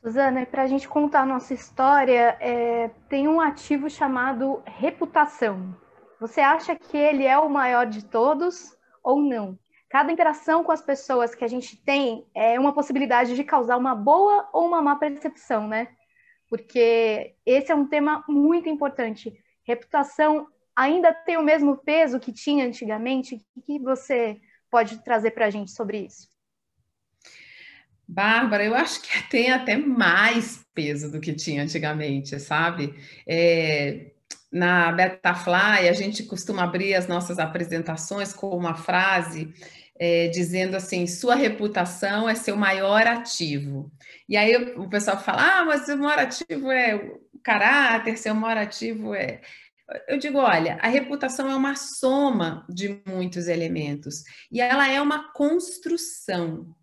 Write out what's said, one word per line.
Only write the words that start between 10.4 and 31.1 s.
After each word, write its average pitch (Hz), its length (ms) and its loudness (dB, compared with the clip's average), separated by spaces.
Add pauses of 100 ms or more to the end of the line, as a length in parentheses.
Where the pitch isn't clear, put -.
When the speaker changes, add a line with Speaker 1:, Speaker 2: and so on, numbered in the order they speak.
Speaker 1:
com 339 80 0
as 311 100 0
pessoas 254 540 -2
que - 80 -6
a 233 60 -2
gente 247 260 -8
tem 277 580 -2
é 226 240 2
uma 277 160 2
possibilidade 254 600 0
de 277 80 -4
causar 247 320 2
uma 254 180 0
boa 381 600 4
ou 339 140 2
uma 339 140 2
má 285 140 2
percepção, 285 720 -4
né? 220 220 -6 (600)
Porque 226 840 2 (100)
esse 277 240 4
é 330 60 4
um 285 120 2
tema 302 400 0
muito 320 420 2
importante. 269 640 -6 (300)
Reputação 302 840 0 (260)
ainda 330 400 4
tem 330 220 -2
o 320 80 0
mesmo 294 320 4
peso 294 460 2
que 247 100 -10
tinha 285 340 0
antigamente? 240 680 -4
O 220 40 -14 (220)
que - 0 - (120)
que 294 60 -6
você 247 600 -2 (320)
pode 226 320 2
trazer 220 280 0
pra 220 180 0
gente 202 220 -8
sobre 214 280 -6
isso? - 300 -14 (1800)
Speaker 2:
Bárbara, 208 540 2
eu 220 80 0
acho 330 300 -2
que - 260 -6
tem 247 220 2
até 247 260 0
mais 226 960 2
peso 147 380 -4